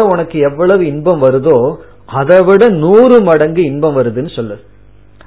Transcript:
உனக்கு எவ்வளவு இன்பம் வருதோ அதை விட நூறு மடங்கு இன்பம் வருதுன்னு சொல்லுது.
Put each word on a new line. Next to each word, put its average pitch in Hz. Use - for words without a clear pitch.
உனக்கு 170
எவ்வளவு 170
இன்பம் 151
வருதோ 135
அதை 165
விட 196
நூறு 208
மடங்கு 160
இன்பம் 147
வருதுன்னு 123
சொல்லுது. 104